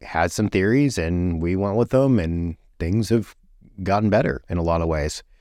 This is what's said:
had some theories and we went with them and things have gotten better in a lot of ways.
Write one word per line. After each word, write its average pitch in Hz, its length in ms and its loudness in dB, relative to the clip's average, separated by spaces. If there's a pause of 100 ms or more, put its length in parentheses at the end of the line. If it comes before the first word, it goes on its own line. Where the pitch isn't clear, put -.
had 87 320 -2
some 104 160 0
theories 117 500 2
and 85 440 -2
we 87 140 0
went 101 200 -2
with 117 140 0
them 131 280 4
and 85 380 -4 (220)
things 98 300 -2
have 110 260 0 (480)
gotten 101 280 2
better - 380 0
in 87 100 -2
a 85 40 -2
lot 82 180 0
of 82 80 0
ways. 76 340 -4 (180)